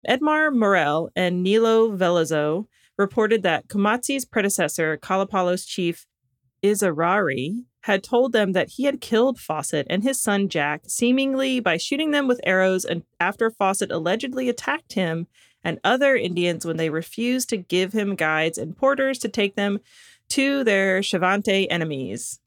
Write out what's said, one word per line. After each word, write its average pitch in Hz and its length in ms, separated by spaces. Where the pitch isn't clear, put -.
Edmar 302 480
Morel 175 600
and 180 260
Nilo 226 540
Veloso 170 720
reported 214 440
that 170 260
Komatsi's 240 580
predecessor, 170 720
Kalapalo's 190 640
chief - 420
Izarari, 185 1000
had 196 180
told 247 300
them 208 200
that 175 200
he 254 120
had 277 160
killed 247 400
Fawcett - 480
and 190 140
his 262 180
son 202 300
Jack, 151 380
seemingly 262 680
by 175 200
shooting 294 320
them 285 180
with 247 160
arrows, 185 400
and 170 180
after 202 320
Fawcett 196 400
allegedly 240 600
attacked 269 420
him 170 340
and - 200
other 269 340
Indians 175 500
when 165 100
they 160 140
refused 233 580
to 233 80
give 185 380
him 202 200
guides 160 440
and 160 180
porters 269 440
to 233 100
take 202 240
them 202 260
to 277 360
their 196 360
Shavante 196 680
enemies. 143 760